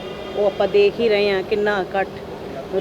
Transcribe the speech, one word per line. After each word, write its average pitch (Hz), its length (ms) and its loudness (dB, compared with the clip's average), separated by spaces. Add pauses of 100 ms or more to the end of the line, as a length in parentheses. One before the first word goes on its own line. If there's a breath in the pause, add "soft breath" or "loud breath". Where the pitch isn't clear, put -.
(360)
ਉਹ 208 100 2
ਆਪਾਂ 202 220 2
ਦੇਖ 202 320 4
ਹੀ 233 100 2
ਰਹੇ 208 220 4
ਹਾਂ 190 120 0
ਕਿੰਨਾ 208 380 0
ਇਕੱਠ 190 260 -2 (720)